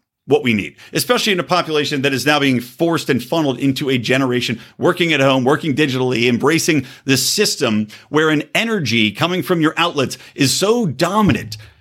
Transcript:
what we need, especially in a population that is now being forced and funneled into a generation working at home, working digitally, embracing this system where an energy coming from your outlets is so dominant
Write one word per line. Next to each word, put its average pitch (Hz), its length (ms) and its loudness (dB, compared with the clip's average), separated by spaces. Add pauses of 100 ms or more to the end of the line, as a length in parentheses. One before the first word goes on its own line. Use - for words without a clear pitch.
(260)
what 147 180 2
we 123 100 2
need, 87 220 -4 (180)
especially 240 400 0
in 175 60 0
a 160 40 -4
population 151 600 -2
that 139 100 0
is 123 140 -2
now 147 120 2
being 131 220 2
forced 165 480 -2
and 131 140 0
funneled 147 340 -2
into 139 320 -2
a 135 80 2
generation 123 600 0 (180)
working 170 360 0
at 143 60 2
home, 135 240 4
working 156 320 0
digitally, 127 540 0
embracing 139 560 0 (200)
this 135 220 2
system 117 600 0 (220)
where 156 200 2
an 151 140 0 (100)
energy 143 580 0
coming 170 300 -2
from 175 200 -2
your 156 160 2
outlets 143 420 -2 (160)
is 135 200 0
so 220 300 0
dominant 170 720 0 (240)